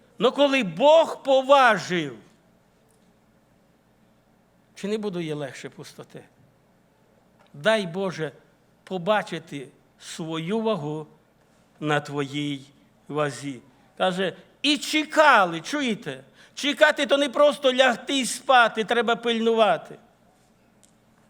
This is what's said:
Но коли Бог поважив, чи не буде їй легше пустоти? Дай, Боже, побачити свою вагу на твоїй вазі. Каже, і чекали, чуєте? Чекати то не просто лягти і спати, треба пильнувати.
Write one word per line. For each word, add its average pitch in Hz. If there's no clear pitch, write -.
Но 247
коли 269
Бог 262
поважив, 220
чи -
не 220
буде 196
їй 156
легше 143
пустоти? -
Дай, 196
Боже, 160
побачити 175
свою 165
вагу 156
на 151
твоїй 143
вазі. 139
Каже, 185
і 285
чекали, 277
чуєте? 196
Чекати 294
то 285
не 285
просто 269
лягти 254
і 247
спати, 220
треба 233
пильнувати. 226